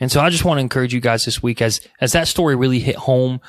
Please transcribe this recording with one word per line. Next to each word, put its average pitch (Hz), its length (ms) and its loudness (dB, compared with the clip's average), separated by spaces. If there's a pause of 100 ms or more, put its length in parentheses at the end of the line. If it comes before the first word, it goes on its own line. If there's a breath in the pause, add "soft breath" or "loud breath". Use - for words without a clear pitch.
And 127 100 -2
so 147 100 2
I 165 100 4
just 165 140 -2
want 160 140 2
to 135 40 0
encourage 127 300 -2
you 123 80 -2
guys 117 240 0
this - 160 -4
week 120 220 -2
as, 113 180 0 (200 loud breath)
as 127 100 0
that 165 160 0
story 156 300 0
really 127 240 2
hit 131 160 -2
home 127 520 0